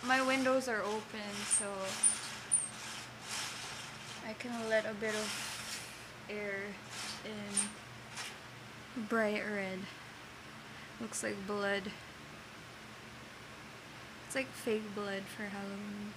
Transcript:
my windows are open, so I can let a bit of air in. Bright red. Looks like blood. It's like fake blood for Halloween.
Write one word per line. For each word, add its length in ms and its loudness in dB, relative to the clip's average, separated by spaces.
my 220 8
windows 400 8
are 160 4
open, 480 0
so 200 6
I 40 -2
can 180 -4
let 160 8
a 100 0
bit 200 2
of 680 -2
air 320 -2
in. 1800 -4
Bright 360 6
red. 360 0
Looks 220 -2
like 240 0
blood. 440 2
It's 100 -2
like 120 2
fake 460 2
blood 280 0
for 80 -4
Halloween. 720 -4